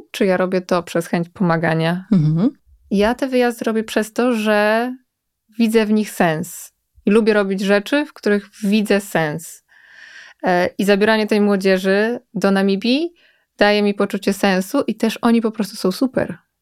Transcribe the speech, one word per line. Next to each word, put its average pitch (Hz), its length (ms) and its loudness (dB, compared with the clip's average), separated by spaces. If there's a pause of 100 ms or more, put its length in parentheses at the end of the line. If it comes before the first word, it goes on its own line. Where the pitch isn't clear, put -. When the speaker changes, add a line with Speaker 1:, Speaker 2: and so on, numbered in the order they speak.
(100)
Speaker 1:
czy - 160 -2
ja 185 100 2
robię 185 240 0
to 180 220 -2
przez 170 240 -4
chęć 170 220 -4
pomagania. 165 840 0
Speaker 2:
Mhm. 165 380 2 (400)
Speaker 1:
Ja 208 240 2
te 262 140 -4
wyjazdy 247 360 0
robię 220 200 -2
przez 220 280 -4
to, 247 200 0
że 214 600 0 (680)
widzę 220 280 2
w 208 60 0
nich 214 180 0
sens. 165 600 -4 (340)
I 202 40 2
lubię 214 220 4
robić 196 280 0
rzeczy, 208 460 0
w - 60 -20
których 202 360 -2 (160)
widzę 208 360 2
sens. 160 640 -6 (800)
E, 180 240 2 (120)
i 208 60 0
zabieranie 208 420 2
tej 208 140 2
młodzieży 196 800 0 (140)
do 196 160 2
Namibii 202 640 0 (460)
daje 208 240 4
mi 202 120 2
poczucie 202 380 -2
sensu 196 540 0
i 214 80 -4
też - 280 -2
oni 233 180 4
po 220 100 -2
prostu 214 260 -6
są 185 160 -2
super. - 460 -4 (240)